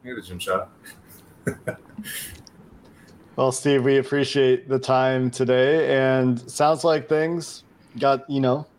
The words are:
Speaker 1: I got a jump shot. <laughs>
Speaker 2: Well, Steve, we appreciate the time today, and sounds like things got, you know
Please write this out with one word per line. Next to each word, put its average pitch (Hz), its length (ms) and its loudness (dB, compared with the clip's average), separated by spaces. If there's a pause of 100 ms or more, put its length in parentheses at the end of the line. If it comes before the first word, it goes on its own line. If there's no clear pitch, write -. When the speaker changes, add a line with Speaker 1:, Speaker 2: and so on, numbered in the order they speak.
Speaker 1:
I 127 60 -18
got 123 80 -12
a 101 40 -12
jump 90 200 -14
shot. 92 280 -4 (760)
<laughs> - 920 -12 (1000)
Speaker 2:
Well, 131 140 0
Steve, 139 320 2
we 135 140 4
appreciate 131 680 0
the 131 100 -2
time 131 540 0
today, 131 680 2
and 131 400 2 (140)
sounds 151 320 0
like 156 240 0
things 160 560 -4 (340)
got, 135 320 0
you 139 120 0
know 131 260 0 (120)